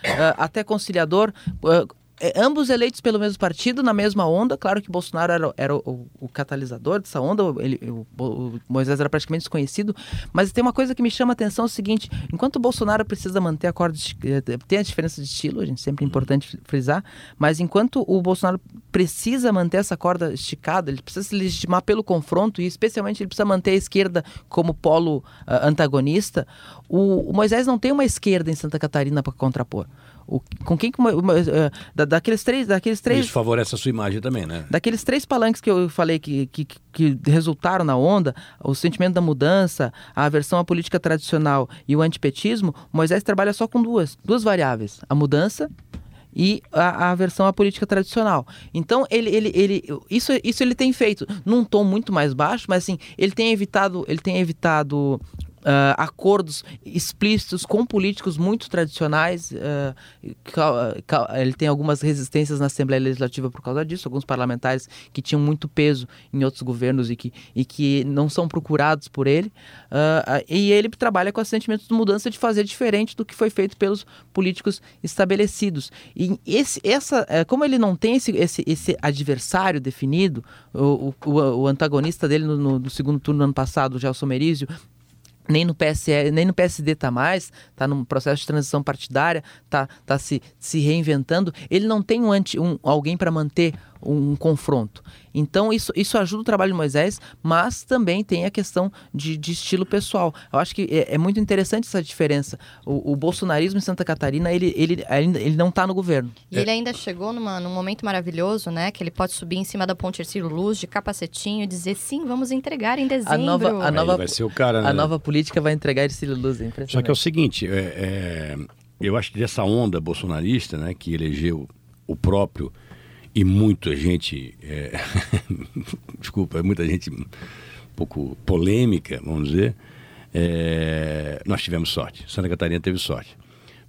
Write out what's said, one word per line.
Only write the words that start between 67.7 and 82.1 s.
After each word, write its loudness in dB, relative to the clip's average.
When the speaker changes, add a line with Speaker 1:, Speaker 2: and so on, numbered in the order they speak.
Speaker 1:
não 2
são 0
procurados 0
por -2
ele, 2
ah, 2
ah, 0
e 4
ele 4
trabalha 0
com -4
esse -4
sentimento -2
de 0
mudança, 0
de -10
fazer 0
diferente -2
do -6
que -14
foi 2
feito -2
pelos 0
políticos -2
estabelecidos. 0
E -2
esse, 0
essa, 0
eh, 2
como 0
ele 2
não 2
tem 2
esse, 0
esse, 0
esse -2
adversário 0
definido, 0
o, -4
o, 2
o, 2
o 2
antagonista 0